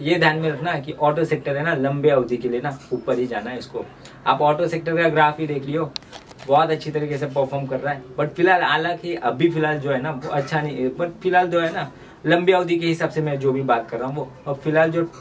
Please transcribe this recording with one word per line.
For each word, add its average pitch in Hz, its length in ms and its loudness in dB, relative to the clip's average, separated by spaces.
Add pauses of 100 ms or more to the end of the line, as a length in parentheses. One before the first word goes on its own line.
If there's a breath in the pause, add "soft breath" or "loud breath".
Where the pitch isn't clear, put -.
ये 147 180 2
ध्यान 160 200 4
में 160 120 0
रखना 151 280 -4
कि 143 140 -8
ऑटो 151 320 2
सेक्टर 143 320 -2
है 147 80 -2
ना, 165 100 0
लंबे 139 360 2
अवधि 123 260 2
के 120 120 -2
लिए 120 120 -2
ना 139 180 -4 (140)
ऊपर 123 260 -2
ही 123 80 0
जाना 113 240 -6
है 123 80 -8
इसको। - 260 -10 (420 loud breath)
आप 135 140 2
ऑटो 151 260 4
सेक्टर 160 360 0
का 165 60 4
ग्राफ 151 320 4
ही 156 60 -2
देख 139 180 -4
लियो, 147 280 -4 (560 loud breath)
बहुत 151 220 4
अच्छी 156 200 -2
तरीके 147 280 -2
से 147 80 -4
परफॉर्म 135 400 -2
कर 131 140 -4
रहा 143 140 -4
है। 131 80 -10 (180)
But 147 80 0
फिलहाल, 175 340 4
हालांकि 160 520 -2
अभी 127 360 0
फिलहाल 151 280 0
जो 139 120 -2
है 131 120 0
ना 156 80 -4
वो - 180 -8
अच्छा 147 340 -2
नहीं 143 140 -6
है, 127 200 -2
but 170 120 -2 (140)
फिलहाल 180 260 4
जो 170 120 2
है 165 120 0
ना 151 200 -8 (340 loud breath)
लंबी 175 260 4
अवधि 175 240 2
के 170 100 -2
हिसाब 160 240 0
से 160 120 -2
मैं 143 160 -2
जो 135 140 2
भी 135 100 -2
बात 120 280 0
कर 113 80 -4
रहा 127 100 -4
हूँ 139 80 -6
वो। 139 160 -8 (140)
अब 143 100 -4
फिलहाल 160 340 2
जो 170 120 0 (180)